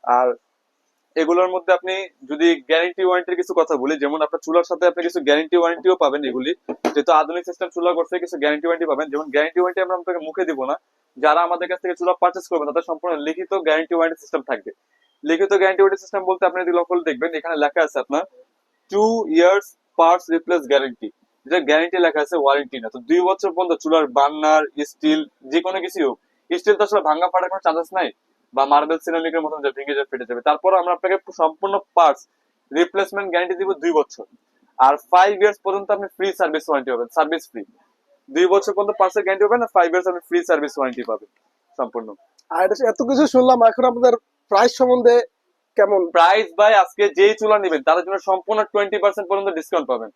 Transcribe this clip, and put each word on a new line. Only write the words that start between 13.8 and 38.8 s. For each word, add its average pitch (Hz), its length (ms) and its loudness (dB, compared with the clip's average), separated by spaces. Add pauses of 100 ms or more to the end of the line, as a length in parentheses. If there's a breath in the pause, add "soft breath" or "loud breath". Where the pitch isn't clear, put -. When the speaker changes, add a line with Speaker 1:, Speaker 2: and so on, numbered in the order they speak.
Speaker 1:
ওয়ারেন্টি 165 260 0
সিস্টেম 143 280 -6
থাকবে। 110 200 -8 (580)
লিখিত 175 320 0
গ্যারান্টি 190 220 2
ওয়ারেন্টি 196 220 2
সিস্টেম 196 240 -6
বলতে 185 200 -2
আপনি 175 160 -4
যদি 175 140 -2
লক্ষ্য 175 160 -2
করে 165 140 -2
দেখবেন 151 300 -4
এখানে 165 260 -6
লেখা 147 220 0
আছে 147 180 -8
আপনার 151 180 -4 (680)
two 214 220 2 (260)
years 190 260 4 (340)
parts 170 260 4 (120)
replace 165 360 -2
guarantee, 131 400 -2 (320)
যেটা 156 140 0 (100)
গ্যারান্টি 170 380 2
লেখা 151 180 0
আছে, 170 180 -6
ওয়ারেন্টি 139 400 0
না। 110 120 -10
তো 131 40 -14 (100)
দুই 170 200 2
বছর 190 260 -2
পর্যন্ত 175 180 -2 (100)
চুলার 160 220 2 (120)
বার্নার, 156 460 2 (280)
স্টিল, 156 300 -2 (320)
যে 165 140 0
কোনো 190 180 -4
কিছুই 175 240 -4
হোক, 117 80 -4 (420)
স্টিল 208 200 2
তো 208 80 2
আসলে 202 220 0
ভাঙা 160 240 2
ফাটার 180 200 0
কোনো 190 140 -10
চান্সেস 165 320 -2
নাই, 160 100 -2 (460)
বা 135 80 0 (100)
মার্বেল 151 320 2
সিরামিকের 165 400 -4
মতন 151 200 -6
যে 139 120 0
ভেঙে 139 200 -6
যাবে, 139 140 -4
ফেটে 123 200 -10
যাবে, 120 180 -6
তারপর 151 220 0 (100)
আমরা 175 160 -4
আপনাকে 185 200 -2 (240)
সম্পূর্ণ 165 340 -2 (220)
পার্টস 156 260 4 (560)
রিপ্লেসমেন্ট 196 540 -2
গ্যারান্টি 180 280 -2
দিব 196 100 -2 (120)
দুই 339 160 0
বছর। - 260 -4 (640)
আর 139 80 4 (180)
ফাইভ 190 200 6 (100)
ইয়ার্স 208 220 2
পর্যন্ত 196 320 -4
আপনি 196 200 -10
ফ্রি 196 120 -2 (120)
সার্ভিস 156 260 -2
ওয়ারেন্টি 135 260 -2
পাবেন, 120 240 -4
সার্ভিস 160 340 -2
ফ্রি। 110 120 -14 (640)
দুই 160 240 2
বছর 196 220 0
পর্যন্ত 202 260 -2